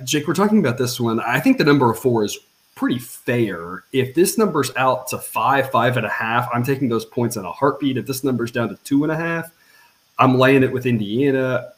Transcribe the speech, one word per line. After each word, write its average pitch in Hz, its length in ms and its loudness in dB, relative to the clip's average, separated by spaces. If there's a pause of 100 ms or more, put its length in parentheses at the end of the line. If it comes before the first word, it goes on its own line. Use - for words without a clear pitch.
Jake, 147 240 -2
we're 160 40 -2
talking 208 260 4
about 131 180 2
this 120 200 -2
one. 113 220 0
I 120 220 0
think 262 160 4
the 151 80 0
number 139 260 6
of 113 80 -6
four 117 240 2
is 101 160 -4 (340)
pretty 220 260 -4
fair. 92 920 -6
If 127 240 -2
this 180 220 2
number's 160 400 0
out 131 320 -2
to 113 80 -4
five, 127 540 0
five 123 260 2
and 110 80 0
a 101 40 -6
half, 117 440 -2
I'm 120 100 -2
taking 139 240 -2
those 113 160 0
points 120 320 -4
in 101 80 -6
a 87 80 -8
heartbeat. 135 460 -2
If 104 80 -4
this 131 180 -6
number's 120 280 -2
down 117 180 -2
to 92 160 -12
two 143 180 2
and 156 80 -2
a 156 60 -2
half, 165 340 -6 (680)
I'm 127 200 4
laying 131 260 6
it 127 80 0
with 123 140 -4
Indiana. 127 920 0